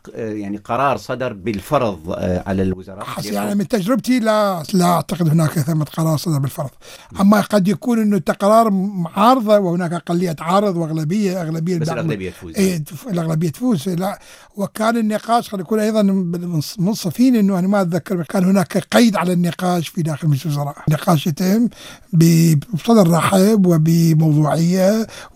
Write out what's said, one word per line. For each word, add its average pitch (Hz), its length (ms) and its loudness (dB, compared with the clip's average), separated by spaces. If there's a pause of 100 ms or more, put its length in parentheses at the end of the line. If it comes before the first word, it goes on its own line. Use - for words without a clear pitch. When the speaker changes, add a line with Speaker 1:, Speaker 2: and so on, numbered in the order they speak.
(140)
Speaker 1:
آه، 110 180 -8
يعني، 101 240 -8
قرار 123 400 -2
صدر 123 360 -8
بالفرض، 101 800 -4
آه، 90 360 -4
على 95 160 -2
الوزراء 92 420 -6
Speaker 2:
حسب، - 200 -10
Speaker 1:
ليكون 202 180 -4
Speaker 2:
يعني، 208 120 -4
من 202 140 -2
تجربتي 233 500 0
لا، 214 440 0 (100)
لا 180 120 4
أعتقد 170 440 0
هناك 156 220 2
ثمة 156 340 -2
قرار 160 320 -2
صدر 151 220 -2
بالفرض. 135 320 -6 (500)
أما 202 200 4
قد 190 280 0
يكون 220 340 0
إنه 208 160 0
تقرار 214 520 2
معارضة 202 880 2
وهناك 175 340 -2
أقلية 175 400 -2
تعارض 180 440 0
وأغلبية، 170 680 -2
أغلبية 165 360 -4
Speaker 1:
بس 156 100 -2
Speaker 2:
الدعم. 160 100 -4
Speaker 1:
الأغلبية 104 320 -4
تفوز. 85 260 -14
Speaker 2:
إيه، 185 280 0
تف-، 175 240 -14
الأغلبية 165 400 -2
تفوز. 196 400 -2
لا، 185 300 -4 (380)
وكان 220 400 -2
النقاش، 226 520 -2
خلينا 190 160 -8
نكون 220 160 -2
أيضا 214 220 0
منص-، 175 760 -2
منصفين، 220 580 0
إنه 196 220 2
أنا 185 100 0
ما 202 120 2
أتذكر 180 420 -2
كان 185 220 0
هناك 196 340 2
قيد 220 380 2
على 175 160 0
النقاش 175 560 -2
في 180 140 -6
داخل 156 260 -4
مجلس 143 180 0
الوزراء. 147 300 -4 (120)
النقاش 156 380 0
يتم 190 420 0 (440)
ب-، 165 420 6 (200)
بصدر 196 360 4
رحب 190 560 4
وبموضوعية 165 1400 2 (300)